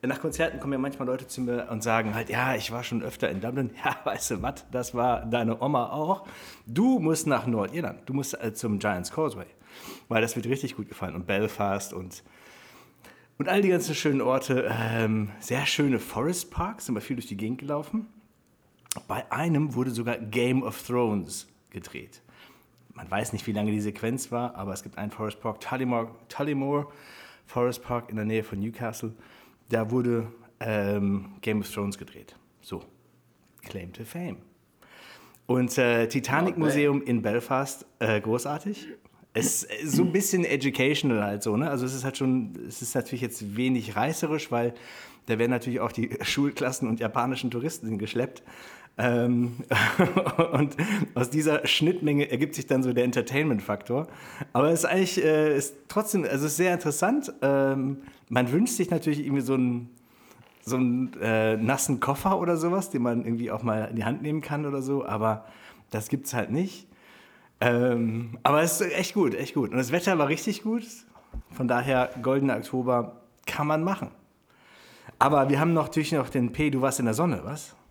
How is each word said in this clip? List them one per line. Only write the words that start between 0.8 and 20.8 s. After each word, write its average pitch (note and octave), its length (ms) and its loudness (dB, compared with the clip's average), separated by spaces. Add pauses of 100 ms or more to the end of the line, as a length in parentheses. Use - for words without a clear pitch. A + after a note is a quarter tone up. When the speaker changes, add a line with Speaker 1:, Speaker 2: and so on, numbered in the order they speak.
Speaker 1:
Leute B2+ 220 -4
zu - 120 -10
mir A#2+ 300 -2
und A2 120 -4
sagen A2+ 320 2
halt, A2 160 -6
„Ja, B2 260 0
ich G#2+ 160 -4
war A#2+ 100 -6
schon A#2+ 200 -2
öfter - 280 -4
in F#2+ 100 -4
Dublin.“ B2 360 -4
<laughs> - 80 -14
Ja, C3+ 200 0
weißt - 280 -4
du F#2+ 100 -4
was, - 300 -6
das B2 220 -4
war A#2+ 300 2
deine A2+ 380 0
Oma B2+ 280 0
auch. D#3 360 -2 (400)
Du A3+ 320 4
musst D#3+ 280 2
nach A#2+ 200 2
Nordirland, A2+ 600 -2
du B2+ 80 -6
musst, C#3 280 -2
äh, A2 100 -2
zum G#2+ 280 -2
Giant's G2 320 -2
Causeway, A#2+ 340 -2 (600)
weil A2+ 120 4
das A2+ 160 2
wird A2 100 -4
richtig C3 300 -2
gut G#2+ 120 -6
gefallen. F2+ 260 -8
Und F2 140 -6
Belfast G2+ 640 0
und, F#2 320 -12 (1120)
und D3 100 -2
all G3 140 4
die G3 60 4
ganzen E3 260 2
schönen C#3+ 260 2
Orte, B2+ 520 2
ähm, A2+ 680 0
sehr C3 280 -2
schöne C3+ 340 2
Forest D#3+ 500 -4
Parks, G#3+ 360 -6
sind B2+ 100 -2
wir G#2 60 -4
viel C3 140 -6
durch A#2 120 -8
die G2+ 80 -8
Gegend A2 220 -4
gelaufen. D3 480 -4 (1000)
Bei A2 220 -6
einem D3+ 440 2
wurde B2+ 160 0
sogar A#2 280 -2
Game B2 460 2
of G#2+ 220 -6